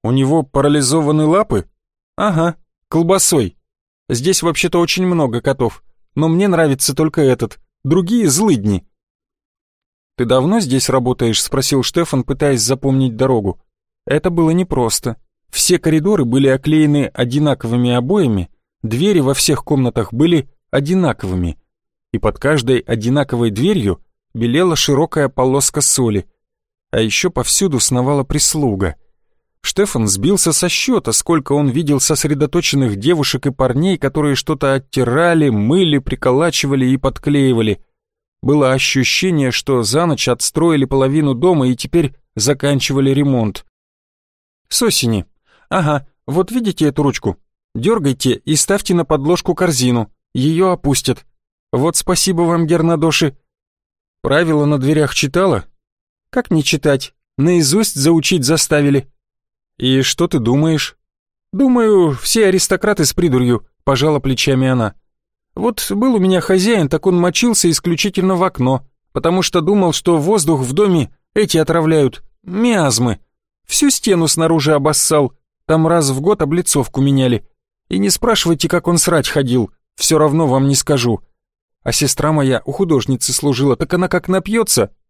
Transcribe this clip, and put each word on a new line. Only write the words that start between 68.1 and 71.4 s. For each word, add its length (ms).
в 80
окно, 440
потому 300
что 180
думал, 320
что 260
воздух 440
в 100
доме 420
эти 240